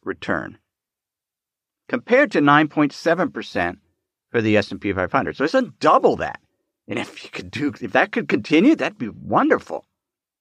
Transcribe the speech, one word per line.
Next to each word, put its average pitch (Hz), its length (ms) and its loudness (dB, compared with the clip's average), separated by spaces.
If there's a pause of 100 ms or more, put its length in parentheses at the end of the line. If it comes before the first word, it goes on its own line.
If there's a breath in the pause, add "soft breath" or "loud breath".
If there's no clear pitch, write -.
return, 87 540 -6 (1300)
compared 214 440 0
to 170 100 2
nine 147 260 4
point 147 240 0
seven 170 380 -2
percent 90 480 -6 (520)
for 117 120 0
the 107 160 4
S 101 120 0
and 101 80 -10
P 101 140 -2
five 92 200 -2
hundred. 95 260 -2
So 127 60 0
it's 156 100 0
a 240 260 -2
double 160 360 4
that. 80 260 -8 (440)
And 101 120 -8
if - 260 -12
you - 60 -20
could - 200 -14
do, 143 300 -4
if 110 120 -10
that 165 200 2
could 190 160 -4
continue, 165 480 4
that'd - 220 -6
be 120 100 -8
wonderful. 151 800 -2 (540)